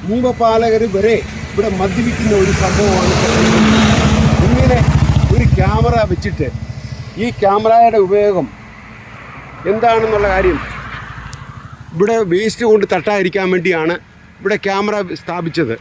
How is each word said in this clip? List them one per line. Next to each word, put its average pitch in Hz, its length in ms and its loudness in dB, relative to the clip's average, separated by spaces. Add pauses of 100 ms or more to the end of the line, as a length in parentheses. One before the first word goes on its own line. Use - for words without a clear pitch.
നിയമപാലകർ 226 760 0 (120)
വരെ 208 200 2 (360)
ഇവിടെ 208 180 -2 (120)
മദ്യപിക്കുന്ന 214 520 -2 (100)
ഒരു - 180 2
സംഭവമാണ്. 196 520 2 (1300)
ഇങ്ങനെ 247 300 4 (560)
ഒരു 233 120 2 (120)
ക്യാമറ 220 380 2 (160)
വെച്ചിട്ട് 165 360 -4 (760)
ഈ 240 40 -2 (140)
ക്യാമറയുടെ 220 640 4
ഉപയോഗം 196 420 0 (1200)
എന്താണെന്നുള്ള 220 600 0
കാര്യം, 185 240 0 (1400)
ഇവിടെ 208 200 0 (180)
വേസ്റ്റ് 214 360 -2
കൊണ്ട് 214 240 4
തട്ടാതിരിക്കാൻ 190 600 -2
വേണ്ടിയാണ് 170 420 -2 (440)
ഇവിടെ 196 260 -4
ക്യാമറ 202 300 -2 (260)
സ്ഥാപിച്ചത്. 165 600 -6